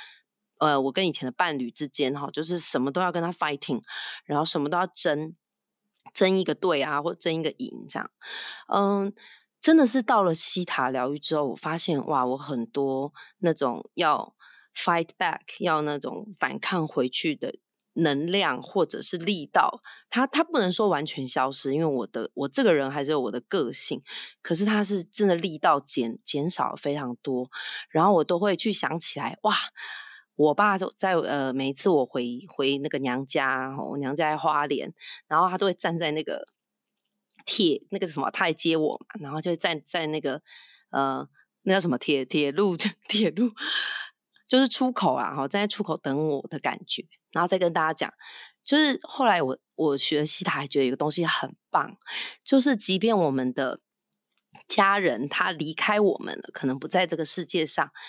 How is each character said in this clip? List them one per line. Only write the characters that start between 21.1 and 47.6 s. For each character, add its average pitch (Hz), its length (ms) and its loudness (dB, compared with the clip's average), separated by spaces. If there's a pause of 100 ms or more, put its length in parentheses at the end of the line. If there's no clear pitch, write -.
消 131 240 2
失， 135 220 -2
因 147 60 2
为 165 60 2
我 127 220 0
的， - 260 -6
我 143 140 -2
这 262 160 2
个 202 100 6
人 139 160 2
还 143 140 -4
是 139 80 -2
有 147 100 2
我 117 100 -2
的 123 100 -4
个 151 300 -2
性， - 300 0 (400)
可 - 140 -2
是 185 100 2
它 214 180 2
是 196 200 -2
真 - 240 2
的 180 80 6
力 165 220 -4
道 151 220 4
减， 117 440 -2
减 147 260 0
少 - 260 -2
非 143 200 -4
常 127 220 -6
多。 127 320 -4 (400)
然 160 140 2
后 202 100 6
我 165 100 4
都 170 160 0
会 196 160 2
去 214 160 0
想 170 280 0
起 - 200 -4
来， - 240 -6
哇， 208 120 2 (800)
我 151 200 4
爸 202 200 4
就 190 220 -4
在， 190 160 0
呃， 139 400 0
每 135 160 -2
一 139 40 -2
次 - 140 0
我 151 160 6
回， 123 440 -4
回 139 320 0
那 143 100 -4
个 151 80 -2
娘 131 260 -2
家， 135 540 -2
我 104 220 -8
娘 139 160 -4
家 156 160 0
在 151 60 -2
花 151 280 0
莲， 143 260 -4 (360)
然 156 120 2
后 185 80 6
他 185 120 -2
都 196 80 2
会 185 80 2
站 170 240 -2
在 160 100 0
那 151 140 -2
个 - 200 -6 (1040)
铁， 165 460 2
那 202 80 -4
个 190 80 -4
什 147 120 -8
么， 135 120 -2
他 - 140 -2
来 165 80 2
接 160 220 0
我 - 320 -2
嘛， - 140 -14
然 139 100 -12
后 156 80 -6
就 175 160 -2
站 165 300 -2
在 165 220 -4
那 156 120 -2
个， 143 220 -4 (480)
呃， 135 400 -2 (320)
那 190 120 2
叫 196 60 4
什 170 80 -2
么， 123 120 0
铁， 135 260 0
铁 143 260 0
路， 180 240 2 (140)
<laughs> - 180 -16
铁 214 220 2
路， 214 220 0 (960)
就 254 100 4
是 262 100 6
出 254 240 2
口 180 220 2
啊， 120 220 -4
哈， 143 120 -2
站 202 140 -2
在 208 60 0
出 214 160 -4
口 160 120 -4
等 151 340 -2
我 139 180 -4
的 156 100 -10
感 131 300 -6
觉。 - 180 -6 (260)
然 160 120 0
后 175 40 0
再 190 100 2
跟 175 160 2